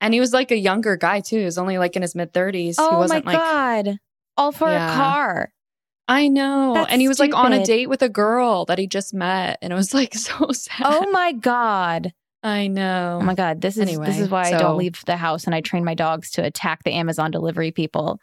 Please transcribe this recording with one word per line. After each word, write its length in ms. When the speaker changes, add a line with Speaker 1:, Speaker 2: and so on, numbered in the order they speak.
Speaker 1:
And 120
he 60
was, 140
like, 180
a 60
younger 400
guy, 240
too. 180
He 60
was 120
only, 200
like, 180
in 60
his 140
mid-thirties. 640
Speaker 2:
Oh 120
Speaker 1:
He 60
wasn't, 280
Speaker 2:
my 80
Speaker 1:
like 80
Speaker 2:
God. 580
All 160
for 180
Speaker 1:
Yeah. 240
Speaker 2:
a 40
car. 540
Speaker 1:
I 220
know. 460
Speaker 2:
That's 160
Speaker 1:
And 100
he 60
was, 120
like, 160
on 160
a 60
Speaker 2:
stupid. 100
Speaker 1:
date 220
with 120
a 80
girl 560
that 140
he 80
just 260
met. 480
And 120
it 20
was, 180
like, 200
<laughs> 20
so 360
sad. 340
Speaker 2:
Oh 260
my 220
God. 800
Speaker 1:
I 240
know. 540
Speaker 2:
Oh 40
my 100
God. 260
This 160
is, 80
this 120
Speaker 1:
Anyway, 120
Speaker 2:
is 200
why 140
I 80
don't 100
Speaker 1:
so 140
Speaker 2:
leave 300
the 120
house 280
and 100
I 60
train 220
my 120
dogs 360
to 120
attack 400
the 100
Amazon 380
delivery 400
people. 520